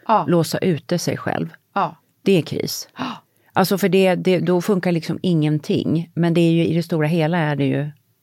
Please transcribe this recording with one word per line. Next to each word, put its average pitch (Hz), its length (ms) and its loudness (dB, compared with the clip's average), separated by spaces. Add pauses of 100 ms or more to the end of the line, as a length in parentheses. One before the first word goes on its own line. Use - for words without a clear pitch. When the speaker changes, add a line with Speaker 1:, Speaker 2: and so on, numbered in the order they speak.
Speaker 1:
Ja. 208 200 2
Speaker 2:
låsa 170 300 2
ute 175 420 -2
sig - 180 -4
själv. - 320 -6 (240)
Speaker 1:
Ja. 180 220 -4 (280)
Speaker 2:
Det 190 140 4
är 151 40 4
kris. - 460 -6 (100)
Speaker 1:
Ja. 254 80 -8 (480)
Speaker 2:
Alltså 190 240 2
för 196 120 0
det, 185 260 4
det, 170 240 0
då 175 220 0
funkar 185 300 0
liksom 165 300 -4
ingenting. 151 920 0
Men 170 200 0
det 170 80 4
är 165 100 4
ju, 165 140 2
i - 80 0
det 165 100 0
stora 156 240 -2
hela 165 300 0
är 151 180 0
det 139 100 -2
ju 139 240 -2 (340)